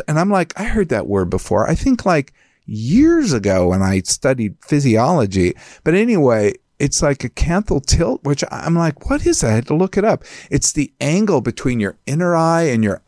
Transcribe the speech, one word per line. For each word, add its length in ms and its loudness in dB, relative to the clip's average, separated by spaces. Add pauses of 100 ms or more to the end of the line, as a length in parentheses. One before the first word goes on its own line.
and 100 0
I'm 120 2
like, 280 -2
"I 60 -6
heard 240 0
that 180 -2
word 240 -2
before." 380 -2
I 60 0
think, 300 0
like, 280 0 (320)
years 680 2
ago 360 2
when 140 2
I 180 0
studied 640 -2
physiology. 920 2 (300)
But 100 2
anyway, 600 2 (240)
it's 240 -2
like 220 0
a 40 -6
canthal 560 -2
tilt, 400 -2
which 260 -2
I'm 240 -4
like, 340 -2
"What 180 -2
is 140 0
that?" 100 0
I 40 2
had 140 -2
to 60 0
look 220 0
it 80 0
up. 200 0 (260)
It's 220 -2
the 280 -4
angle 400 2
between 400 -4
your 160 -4 (100)
inner 300 0
eye 280 2
and 200 0
your 240 -2